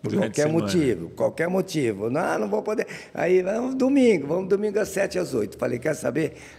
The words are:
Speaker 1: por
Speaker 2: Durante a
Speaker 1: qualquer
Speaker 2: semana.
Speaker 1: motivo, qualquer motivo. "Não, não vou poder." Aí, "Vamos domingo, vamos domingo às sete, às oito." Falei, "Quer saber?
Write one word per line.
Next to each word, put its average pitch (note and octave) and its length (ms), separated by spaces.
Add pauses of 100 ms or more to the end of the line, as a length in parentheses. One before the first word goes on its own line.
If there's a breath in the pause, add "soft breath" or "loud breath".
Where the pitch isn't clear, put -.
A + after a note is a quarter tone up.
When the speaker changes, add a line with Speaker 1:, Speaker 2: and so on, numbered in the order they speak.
Speaker 1:
por A2 100
Speaker 2:
Durante C#3+ 280
a D3 40
Speaker 1:
qualquer D3+ 60
Speaker 2:
semana. G#2+ 140
Speaker 1:
motivo, G2 460
qualquer B2 380
motivo. B2+ 600
"Não, E3 280
não G#3+ 100
vou G#3+ 140
poder." A3 240 (280 loud breath)
Aí, F3+ 280
"Vamos A#3+ 320
domingo, B3 520
vamos F#3 220
domingo G3+ 300
às G3+ 120
sete, F3 280
às C#3 160
oito." G#2 240
Falei, B2 200
"Quer D3 160
saber? C3 400 (240 loud breath)